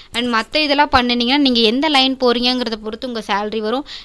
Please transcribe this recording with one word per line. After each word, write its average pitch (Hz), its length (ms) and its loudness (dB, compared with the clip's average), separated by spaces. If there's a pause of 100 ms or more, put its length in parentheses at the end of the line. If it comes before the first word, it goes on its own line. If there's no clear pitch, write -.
(120)
And 240 220 -2
மத்த 226 220 -2
இதெல்லாம் 294 360 2
பண்ணுனீங்கன்னா 240 440 2
நீங்க 262 240 4
எந்த 247 280 2
லைன் 262 280 2
போறீங்கங்கிறத 240 600 0
பொறுத்து 220 300 -10
உங்க 226 200 -8
சேலரி 208 320 -2
வரும். 226 280 -4 (180)